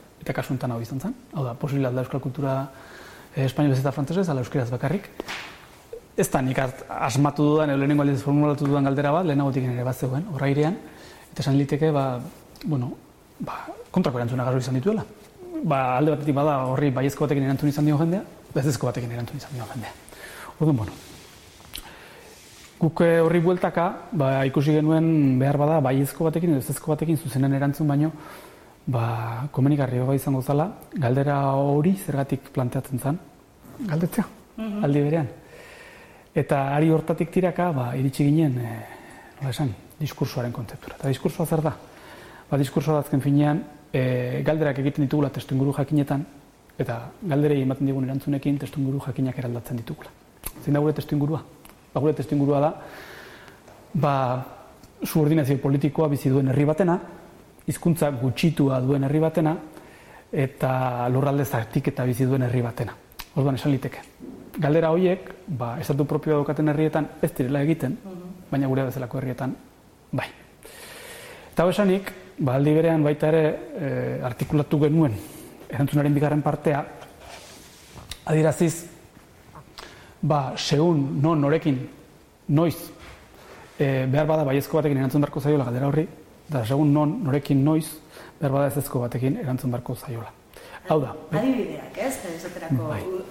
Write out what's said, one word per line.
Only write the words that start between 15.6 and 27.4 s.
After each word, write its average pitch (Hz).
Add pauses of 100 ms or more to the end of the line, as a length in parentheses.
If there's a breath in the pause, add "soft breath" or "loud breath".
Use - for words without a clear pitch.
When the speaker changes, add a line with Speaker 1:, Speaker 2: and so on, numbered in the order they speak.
Speaker 1:
Ba, 143 (160)
alde 151
batetik 143
bada 143
horri 135
baiezko 139
batekin 139
erantzun 139
izan 147
dio 151
jendea, 165 (300)
eta 147
ezezko 131
batekin 117
erantzun 120
izan -
dio 120
jendea. 117 (680 loud breath)
Orduan, 151
bueno, 101 (1900 loud breath)
guk, 160
eh, 170
horri 165
bueltaka, 175 (260)
ba, 135
ikusi 143
genuen 156
behar 139
bada 151
baiezko 135
batekin 165
edo 135
ezezko -
batekin 156
zuzenen 135